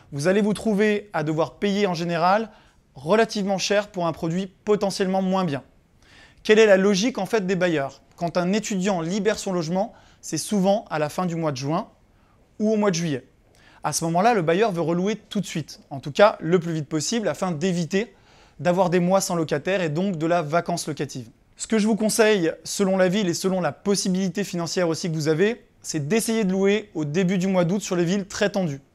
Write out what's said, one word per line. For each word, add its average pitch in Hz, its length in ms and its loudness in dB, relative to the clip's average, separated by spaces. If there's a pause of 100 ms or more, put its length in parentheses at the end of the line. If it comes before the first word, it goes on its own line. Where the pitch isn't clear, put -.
(120)
vous 143 160 -2
allez 196 120 4
vous 208 140 2
trouver 208 580 0
à 156 120 -2
devoir 156 320 -2
payer 202 300 0
en 180 60 0
général 175 580 0 (440)
relativement 196 640 0
cher 202 300 0
pour 175 180 -4
un 160 60 0
produit 175 340 -4
potentiellement 190 720 -2
moins 185 240 0
bien. 139 180 -4 (800)
Quelle 220 160 6
est 226 60 10
la 196 140 8
logique 202 400 2
en 190 80 -4
fait 208 200 0
des 196 80 0
bailleurs ? 160 460 0 (160)
Quand 170 220 -4
un 175 160 0
étudiant 196 480 -2
libère 190 360 -2
son 196 140 -6
logement, 180 400 -2 (300)
c'est - 160 -6
souvent 202 500 0
à 160 100 -4
la 151 120 -2
fin 185 160 -4
du 170 100 -4
mois 160 160 -2
de 127 60 -8
juin 156 300 -4 (720)
ou 214 140 0
au 214 40 0
mois 208 140 2
de 165 60 0
juillet. 160 320 -4 (560)
À 151 80 -4
ce - 140 -4
moment-là, 180 260 2
le 202 100 2
bailleur 185 300 2
veut 170 80 -2
relouer 175 360 -2
tout - 240 -6
de - 60 -4
suite, - 340 -8 (100)
en 139 100 -10
tout 147 120 -10
cas 208 280 6
le 170 180 2
plus 165 140 -6
vite 160 160 -4
possible, 175 400 -2
afin 180 220 -4
d'éviter 175 640 -2 (440)
d'avoir 175 300 2
des 180 120 2
mois 185 200 4
sans 180 160 -2
locataire 185 460 -2
et 160 80 -2
donc 180 260 -2
de 156 100 -4
la 175 140 2
vacance 165 480 -4
locative. 131 400 -8 (280)
Ce - 100 -12
que 220 120 2
je 208 100 2
vous 226 80 2
conseille, 214 560 2 (100)
selon 190 340 0
la 185 120 4
ville 190 200 0
et 160 60 0
selon 185 260 -2
la 151 120 -2
possibilité 190 720 -2
financière 175 440 -2
aussi 160 200 -4
que 156 60 -4
vous 156 120 -2
avez, 190 380 0 (180)
c'est 143 240 -6
d'essayer 220 380 0
de 185 80 0
louer 196 420 2
au 156 100 -4
début 175 320 0
du 185 120 0
mois 185 160 2
d'août 185 160 0
sur - 160 -4
les 175 80 2
villes 190 220 -2
très 202 240 -2
tendues. 160 300 -4 (140)